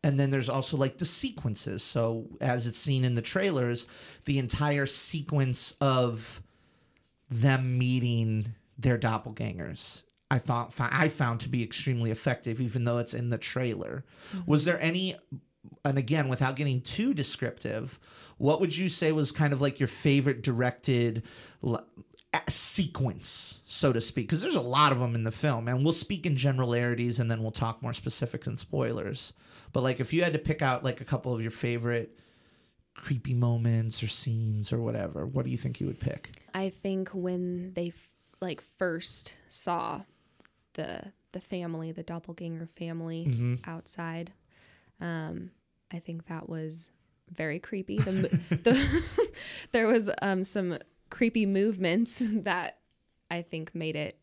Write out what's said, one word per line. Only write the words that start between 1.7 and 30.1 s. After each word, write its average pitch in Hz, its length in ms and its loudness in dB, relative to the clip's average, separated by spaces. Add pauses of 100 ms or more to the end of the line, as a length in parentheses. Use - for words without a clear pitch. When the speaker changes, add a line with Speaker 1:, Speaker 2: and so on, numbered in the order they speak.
Speaker 1:
So 113 440 0 (160)
as 123 240 0
it's 117 120 0
seen 135 240 2
in 123 120 2
the 117 80 0
trailers, 135 640 0 (400)
the 139 120 2
entire 143 480 2
sequence 139 960 0
of 127 640 2 (840)
them 127 500 2
meeting 117 760 2 (240)
their 123 200 2
doppelgangers, 107 1040 -4 (260)
I 131 80 4
thought, 120 340 -2
fi-, - 200 -2
I 151 160 4
found 120 320 0
to - 80 -6
be 117 140 0
extremely 117 480 0
effective, 120 500 -2
even 120 240 -2
though 120 140 2
it's 120 160 -2
in 120 160 -2
the 113 80 0
trailer. 123 680 -4 (260)
Speaker 2:
Mm-hmm. 180 200 -6
Speaker 1:
Was 147 140 8
there 175 160 2
any, 180 340 0 (680)
and 139 140 2
again, 139 300 2
without 131 280 0
getting 135 240 0
too 233 340 0
descriptive, 120 840 -2 (400)
what 151 220 4
would 165 160 2
you 185 120 0
say 156 240 4
was 151 200 2
kind 147 200 2
of, 135 80 -2
like, 139 200 2
your 131 80 2
favorite 139 540 4
directed 120 840 0 (400)
l-, 120 200 -2 (480)
a-, - 180 -2
sequence, - 1160 2
so - 260 4
to 113 80 2
speak? - 280 0
'Cause 170 140 0
there's 339 140 0
a 156 40 4
lot 135 320 6
of 123 100 2
'em 117 120 0
in 113 100 0
the 113 80 0
film, 120 360 0
and 127 140 2
we'll 160 100 6
speak 175 340 2
in 147 100 2
generalities 120 840 2
and 117 120 0
then 113 120 0
we'll 110 80 -2
talk 113 320 -2
more 120 100 -4
specifics - 540 -4
and 120 120 -4
spoilers. 120 760 -4 (400)
But, 131 100 2
like, 131 180 0
if 123 120 -2